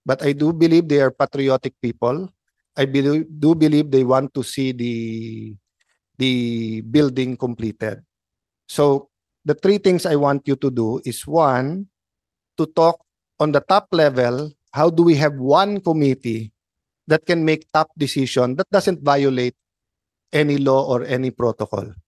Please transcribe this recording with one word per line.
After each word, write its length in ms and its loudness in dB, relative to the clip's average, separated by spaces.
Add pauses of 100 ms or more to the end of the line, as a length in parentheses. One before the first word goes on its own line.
But 240 -4
I 80 2
do 240 0
believe 320 4
they 160 2
are 80 0
patriotic 720 -2
people. 480 -4 (480)
I 80 2
believe, 400 0
do 240 0
believe 400 2
they 160 2
want 240 0
to 80 -6
see 320 -6
the, 240 -6 (1200)
the 720 -2
building 480 0
completed. 640 -6 (720)
So, 400 0 (320)
the 80 -2
three 240 2
things 320 2
I 80 0
want 320 0
you 80 0
to 160 -2
do 320 -2
is, 240 -10
one, 640 0 (640)
to 160 0
talk 320 2 (320)
on 160 0
the 80 4
top 320 0
level, 560 0 (240)
how 160 2
do 160 2
we 160 6
have 160 2
one 480 0
committee 720 -2 (540)
that 160 0
can 160 0
make 320 -2
tough 240 0
decision 560 -2
that 160 -6
doesn't 320 0
violate 560 0 (720)
any 320 0
law 240 2
or 160 -2
any 320 -4
protocol. 560 -4 (180)